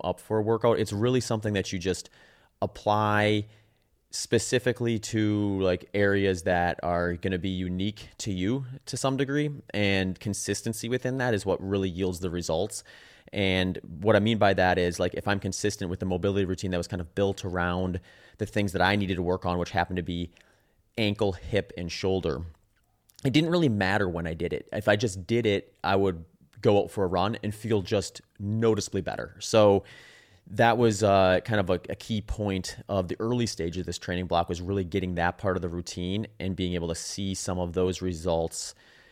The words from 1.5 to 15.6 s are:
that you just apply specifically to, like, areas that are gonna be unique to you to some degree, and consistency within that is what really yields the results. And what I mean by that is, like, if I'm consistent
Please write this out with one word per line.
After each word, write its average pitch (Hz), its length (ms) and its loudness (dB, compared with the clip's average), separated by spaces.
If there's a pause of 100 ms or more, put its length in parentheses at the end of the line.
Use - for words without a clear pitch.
that 95 180 -2
you 95 60 -4
just 90 320 -2 (500)
apply 104 840 2 (640)
specifically 120 880 0
to, 104 640 0
like, 90 340 2
areas 98 480 4
that 87 400 2
are 87 320 0
gonna 92 240 -2
be 95 100 -4
unique 92 600 -4 (100)
to 107 140 -6
you 113 340 -2 (200)
to 127 100 -8
some 135 200 0
degree, 143 340 -2 (220)
and 95 460 2
consistency 104 720 -4
within 127 300 -2
that 123 140 0
is 101 140 -2
what 92 200 0
really 95 220 0
yields 90 320 -2
the 92 100 -4
results. 85 520 -2 (500)
And 92 460 0 (220)
what 107 160 6
I - 20 6
mean 107 200 2
by 98 160 4
that 92 240 4
is, 87 200 0
like, 90 160 0
if - 140 -6
I'm 101 100 0
consistent 98 520 -4